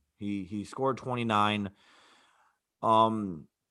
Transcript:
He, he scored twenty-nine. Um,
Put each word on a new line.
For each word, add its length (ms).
He, 260
he 220
scored 320
twenty-nine. 720
Um, 680